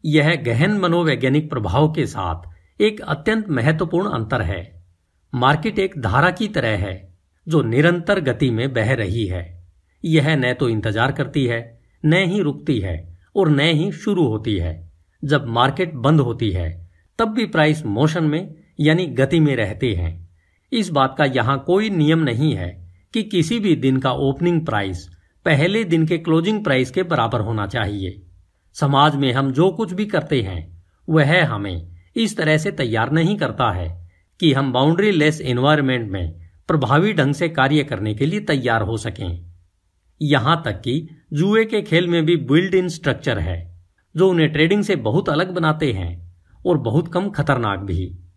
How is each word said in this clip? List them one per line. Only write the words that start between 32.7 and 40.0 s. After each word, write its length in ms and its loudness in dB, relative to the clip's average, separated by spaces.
तैयार 400 -2
नहीं 240 2
करता 360 -2
है 160 -4
कि 120 4
हम 200 0
बाउंड्री 380 4
लेस 320 2
एनवायरनमेंट 680 0
में 220 -4
प्रभावी 440 2
ढंग 220 0
से 160 -2
कार्य 340 2
करने 300 -4
के 120 -2
लिए 160 -2
तैयार 400 0
हो 160 -4
सकें। 560 -8